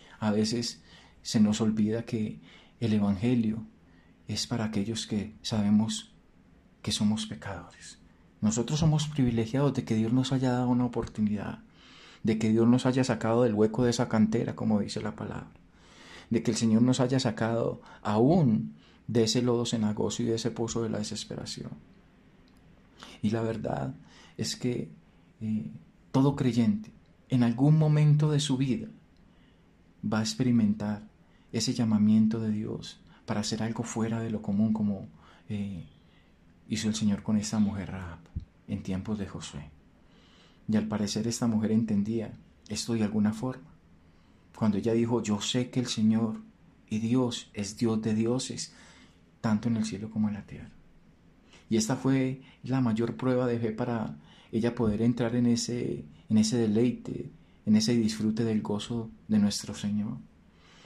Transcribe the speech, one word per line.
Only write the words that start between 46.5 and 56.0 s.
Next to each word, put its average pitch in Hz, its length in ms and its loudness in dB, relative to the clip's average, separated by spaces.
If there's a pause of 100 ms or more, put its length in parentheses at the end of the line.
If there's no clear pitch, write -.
y 110 100 -2
Dios 120 540 0
es 101 240 -8
Dios 110 240 0
de 110 140 0
dioses, 113 580 -2 (680)
tanto 110 280 0
en 117 80 0
el 107 80 0
cielo 107 240 -8
como 107 180 0
en 101 80 -4
la 98 100 -12
tierra". - 260 -18 (1000)
Y 110 80 2
esta 120 180 0
fue 135 460 0 (220)
la 131 180 0
mayor 117 340 0
prueba 127 320 0
de 120 120 0
fe 113 120 -2
para 120 460 -4 (340)
ella 117 240 0
poder 107 260 0
entrar 120 340 0
en 120 120 2
ese, 120 580 -2 (240)